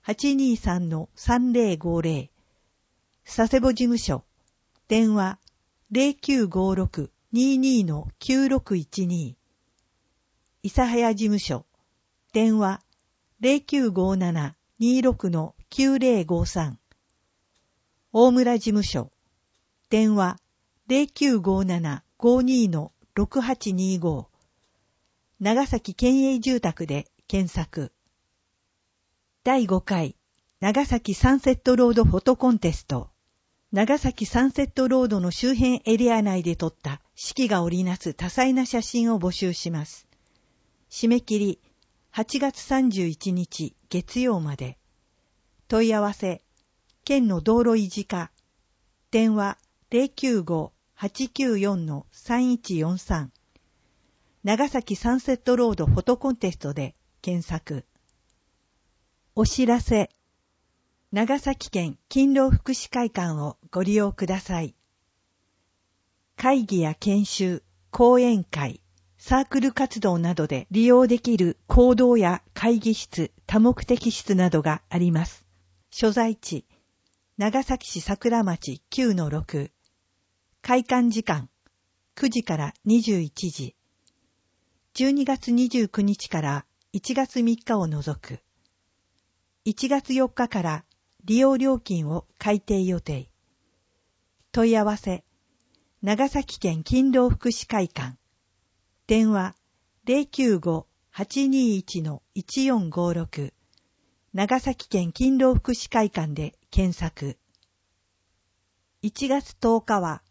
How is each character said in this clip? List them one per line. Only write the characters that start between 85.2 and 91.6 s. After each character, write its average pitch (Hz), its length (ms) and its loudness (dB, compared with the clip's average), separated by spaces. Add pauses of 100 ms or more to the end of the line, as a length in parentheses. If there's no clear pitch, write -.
月 262 280 -4
二 240 180 2
十 233 180 0
九 - 140 -4
日 202 260 -2
か 160 140 -4
ら 143 240 -4 (260)
一 240 220 -6
月 262 280 -2
三 233 160 2
日 226 200 -2
を 175 100 -2
除 147 320 -6
く。 - 200 -16 (1200)
一 214 240 -4
月 269 260 -2
四 262 140 2
日 240 220 -4
か 190 120 -4
ら 160 240 -6 (400)
利 220 140 2
用 269 180 6
料 262 200 2